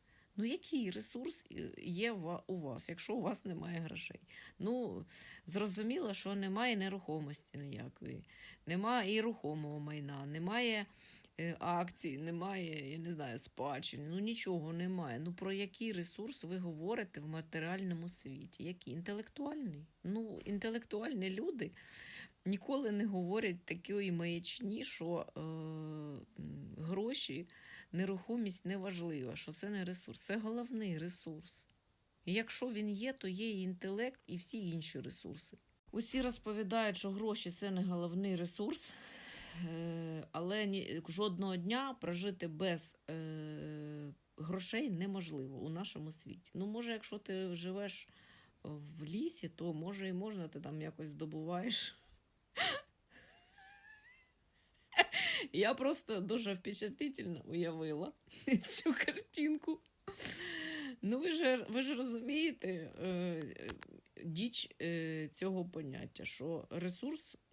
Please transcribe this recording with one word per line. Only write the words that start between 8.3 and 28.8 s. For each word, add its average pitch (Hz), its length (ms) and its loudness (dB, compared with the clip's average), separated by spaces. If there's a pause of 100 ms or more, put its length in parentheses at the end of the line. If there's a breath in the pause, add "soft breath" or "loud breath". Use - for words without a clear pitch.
немає 202 480 4
і 220 60 6
рухомого 151 600 0
майна, 143 460 -4
немає, 208 600 2 (540 loud breath)
е, 165 180 0
акцій, 175 600 2
немає, 165 720 -2
я 165 60 -4
не 170 160 -2
знаю, 131 240 -2
спадщини, 135 720 -2
ну, 180 80 0
нічого 190 540 2
немає. 170 460 0
Ну, 170 140 -2
про 185 200 -2
який 202 400 0
ресурс 196 520 -4
ви 180 140 0
говорите 180 640 0
в 151 80 -4
матеріальному 165 800 0
світі? - 560 -8
Який? 175 300 -4
Інтелектуальний? 202 920 -2 (180)
Ну, 208 400 -2
інтелектуальні 220 840 0
люди 226 400 0 (760 loud breath)
ніколи 220 460 4
не 208 140 4
говорять 185 580 2
такої 196 480 2
маячні, 175 720 0
що, 170 420 0 (100)
е, - 40 -4
м, 156 800 -4 (580)
гроші, 175 720 -2 (440 loud breath)
нерухомість 190 720 0
неважлива, 170 720 0